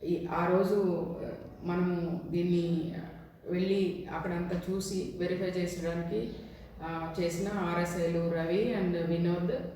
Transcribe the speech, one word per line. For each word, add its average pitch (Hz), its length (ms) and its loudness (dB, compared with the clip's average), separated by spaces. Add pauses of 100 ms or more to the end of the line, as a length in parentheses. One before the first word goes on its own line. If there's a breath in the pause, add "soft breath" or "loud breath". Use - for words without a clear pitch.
ఈ, 170 280 0
ఆ 175 140 0
రోజు 185 600 4 (580)
మనము 175 600 0
దీన్ని 170 720 2 (520)
వెళ్ళి 190 680 2
అక్కడంతా 175 540 -2
చూసి 190 480 -2
వెరిఫై 175 280 0
చేసడానికి, 175 880 -2 (500 loud breath)
ఆ, 165 360 -4
చేసిన 175 300 0
ఆర్ఎస్ఐలు 170 840 2
రవి 180 420 2
and 180 220 2
వినోద్ 170 540 2 (240)